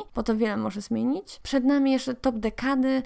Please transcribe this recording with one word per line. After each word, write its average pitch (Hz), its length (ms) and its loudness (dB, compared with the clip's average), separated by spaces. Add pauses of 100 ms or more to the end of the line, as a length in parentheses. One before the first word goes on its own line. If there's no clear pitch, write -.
(140)
bo 233 80 -2
to 220 140 2
wiele 214 200 0
może 214 240 -4
zmienić. 240 640 -2
Przed 269 220 0
nami 269 280 4
jeszcze 254 220 0
top 254 200 0
dekady 262 720 0